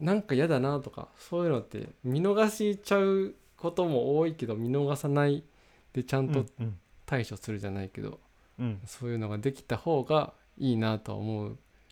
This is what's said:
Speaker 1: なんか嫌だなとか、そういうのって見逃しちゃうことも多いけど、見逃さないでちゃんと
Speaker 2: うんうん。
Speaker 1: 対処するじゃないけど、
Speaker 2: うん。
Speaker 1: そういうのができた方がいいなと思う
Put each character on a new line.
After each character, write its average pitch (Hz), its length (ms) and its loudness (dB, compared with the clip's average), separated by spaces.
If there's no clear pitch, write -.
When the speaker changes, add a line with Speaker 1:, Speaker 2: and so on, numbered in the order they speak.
Speaker 1:
な 175 140 2
ん 208 80 2
か 147 120 -2
嫌 143 140 4
だ 151 100 4
な 139 220 0
と - 100 -10
か、 - 260 -12
そ - 260 -4
う - 20 0
い - 20 0
う 165 40 4
の 123 100 2
っ - 40 -4
て - 260 -10
見 131 180 0
逃 202 300 4
し 208 280 0
ち - 140 -4
ゃ 202 60 6
う 196 380 2
こ 170 140 -4
と 180 140 2
も 139 340 2
多 160 80 4
い 160 80 -2
け 127 120 -6
ど、 110 100 -2
見 117 160 -2
逃 143 240 2
さ 147 120 -4
な 143 200 4
い 143 160 0
で 127 100 0
ち - 100 -8
ゃ 135 80 4
ん 131 80 2
と 139 120 2
Speaker 2:
う - 20 2
ん 107 160 -8
う 120 60 -6
ん。 104 140 -6
Speaker 1:
対 123 180 -2
処 107 120 -10
す 110 160 -8
る 104 60 -4
じ 101 100 -6
ゃ - 20 -4
な 98 140 -4
い 95 60 -10
け 104 100 -12
ど、 104 180 -8
Speaker 2:
う 123 60 -4
ん。 107 220 -4
Speaker 1:
そ - 200 -12
う 120 40 -4
い 117 40 -2
う 117 40 -2
の 110 100 -2
が 104 100 -4
で 135 140 0
き 139 100 -18
た - 140 -2
方 151 260 2
が 151 300 0
い 135 160 2
い 117 40 2
な 110 220 2
と 107 180 -8
思 107 340 -4
う 113 80 -12